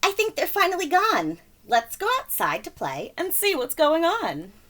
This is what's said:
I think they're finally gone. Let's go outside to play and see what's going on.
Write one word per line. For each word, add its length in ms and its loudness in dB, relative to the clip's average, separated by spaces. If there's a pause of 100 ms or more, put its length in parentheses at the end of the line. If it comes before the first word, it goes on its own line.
I 100 2
think 240 -2
they're 100 0
finally 400 0
gone. 520 2 (280)
Let's 300 0
go 120 -4 (120)
outside 440 -2
to 60 -10
play 460 -8
and 160 -4
see 220 0
what's 200 -2
going 300 4
on. 480 -2 (180)